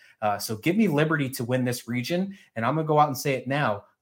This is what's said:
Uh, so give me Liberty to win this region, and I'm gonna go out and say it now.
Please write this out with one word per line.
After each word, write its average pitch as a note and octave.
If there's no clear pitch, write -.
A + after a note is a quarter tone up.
Uh, G#2
so A2
give E3
me A3
Liberty D3+
to B2+
win B2
this B2
region, E3+
and A2+
I'm C3+
gonna D#3
go D3+
out D3+
and C3
say C#3
it B2+
now. B2+